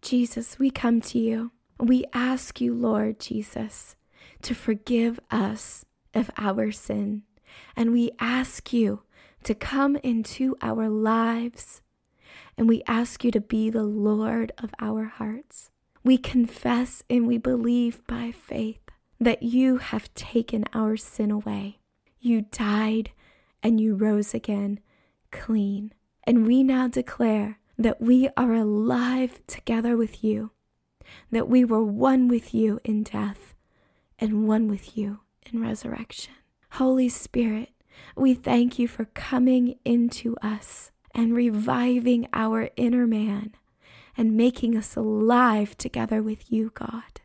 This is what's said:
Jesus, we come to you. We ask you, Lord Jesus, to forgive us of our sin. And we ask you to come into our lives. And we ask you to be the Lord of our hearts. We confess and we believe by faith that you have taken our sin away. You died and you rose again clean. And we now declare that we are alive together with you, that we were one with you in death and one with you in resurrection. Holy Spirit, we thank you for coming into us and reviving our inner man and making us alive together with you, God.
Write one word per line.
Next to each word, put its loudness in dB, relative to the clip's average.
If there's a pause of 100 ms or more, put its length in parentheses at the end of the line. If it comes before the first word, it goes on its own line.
Jesus, -2
we 2
come 2
to -4
you. -2 (280)
We 4
ask -4
you, -2
Lord -2
Jesus, -8 (460)
to -6
forgive -2 (120)
us -4 (280)
of -2
our -2
sin. -6 (520)
And 2
we 2
ask -4
you 0 (400)
to -2
come 0
into -2
our -2
lives. -2 (760)
And 4
we 4
ask -2
you 2
to 2
be -2
the -2
Lord 0
of -10
our -4
hearts. -12 (340)
We 6
confess 0
and 2
we 2
believe 0
by -6
faith -8 (380)
that 2
you 4
have -8
taken -4
our 0
sin -4
away. -6 (400)
You 2
died -2 (500)
and 4
you 2
rose 2
again -4 (520)
clean. -2 (300)
And 4
we 6
now 2
declare -2 (180)
that 0
we 6
are 2
alive 0
together -2
with -2
you, -2 (800)
that 0
we 6
were 2
one 4
with 0
you 2
in -2
death -8 (640)
and 0
one 2
with -6
you -8 (280)
in -4
resurrection. -10 (400)
Holy 2
Spirit, -4 (460)
we 4
thank 2
you 0
for -8
coming 0
into 0
us -8 (240)
and 2
reviving 2
our 0
inner 2
man -2 (600)
and 2
making 4
us -6
alive 2
together -2
with -6
you, 0
God. -12